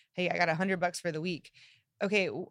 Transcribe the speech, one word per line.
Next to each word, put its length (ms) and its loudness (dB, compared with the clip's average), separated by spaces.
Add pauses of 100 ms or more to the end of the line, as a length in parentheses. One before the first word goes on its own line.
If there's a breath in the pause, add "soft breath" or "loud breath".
(140)
"Hey, 160 0
I 80 -2
got 120 2
a 60 2
hundred 240 0
bucks 200 0
for 120 -4
the 100 -4
week. 300 -6 (500 soft breath)
Okay, 260 2
w-, 240 -6